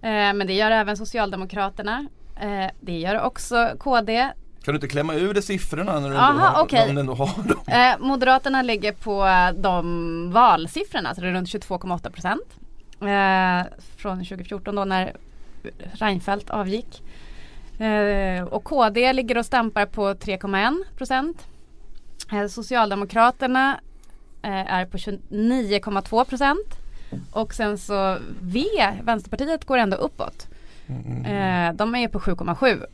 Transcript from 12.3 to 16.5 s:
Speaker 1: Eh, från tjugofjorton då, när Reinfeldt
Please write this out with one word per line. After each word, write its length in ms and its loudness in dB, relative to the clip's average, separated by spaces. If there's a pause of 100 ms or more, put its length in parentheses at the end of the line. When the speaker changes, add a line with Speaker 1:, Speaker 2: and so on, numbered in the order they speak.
Speaker 1:
Eh, 720 4 (240)
från 280 -6
tjugofjorton 500 -8
då, 100 0
när 320 0 (760)
Reinfeldt 580 -2